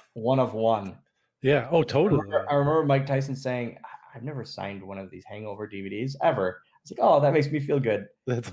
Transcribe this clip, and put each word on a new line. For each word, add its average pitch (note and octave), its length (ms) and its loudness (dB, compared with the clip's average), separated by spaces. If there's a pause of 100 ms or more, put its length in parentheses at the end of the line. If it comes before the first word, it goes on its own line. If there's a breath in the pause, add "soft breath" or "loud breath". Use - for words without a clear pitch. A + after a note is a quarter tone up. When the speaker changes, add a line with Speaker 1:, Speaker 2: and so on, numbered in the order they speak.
(140)
Speaker 1:
one B2 260 2
of A#2 140 0
one. A2 460 0 (420)
Speaker 2:
Yeah. C3 300 2
Oh, E3 120 4 (260)
Speaker 1:
I F3+ 40 4
Speaker 2:
totally. C3+ 80 4
Speaker 1:
remember, - 300 0
I C#3+ 40 4
remember D3 300 4
Mike C#3 220 4
Tyson C3+ 280 -2
saying, B2 480 -6
"I, - 340 -20
I've A#2 60 -14
never C3 220 -10
signed G2 380 -10
one G2 160 -12
of F#2+ 100 -12
these F#2 160 -20
Hangover G#2 420 -10
D G2+ 140 -10
V G2 80 -8
Ds B2 320 -6
ever." G#2 400 0 (220 soft breath)
It's - 80 -20
like, - 100 -10
"Oh, F3 200 6
that C#3+ 120 4
makes D3 160 2
me D3+ 100 -2
feel C#3+ 200 0
good." A2 280 -2 (200)
Speaker 2:
That's A#2+ 260 -4